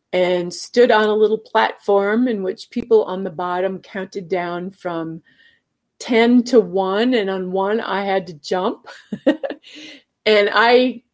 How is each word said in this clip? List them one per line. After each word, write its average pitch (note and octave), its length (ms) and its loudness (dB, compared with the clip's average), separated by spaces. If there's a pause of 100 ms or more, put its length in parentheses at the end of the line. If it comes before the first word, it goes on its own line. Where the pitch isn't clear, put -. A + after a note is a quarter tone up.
(120)
and F3+ 420 0
stood - 360 2
on G#3+ 180 4
a G#3 60 0
little G#3+ 240 2
platform G#3+ 880 0
in G#3 140 -4
which F#3 280 -8
people A3+ 340 0
on F#3 200 -8
the F#3+ 60 -6
bottom F3+ 500 -6
counted F#3+ 480 -12
down F3 420 -6
from E3 520 -8 (760)
ten A#3+ 460 4
to A#3+ 160 4
one, F#3+ 540 0
and G3+ 140 0
on F#3 220 -6
one G3 300 -2
I G3 240 -6
had F#3+ 240 -2
to F3 60 -16
jump. F#3 520 -4 (400)
<laughs> - 0 - (1040)
And G#3 240 4
I A#3+ 600 4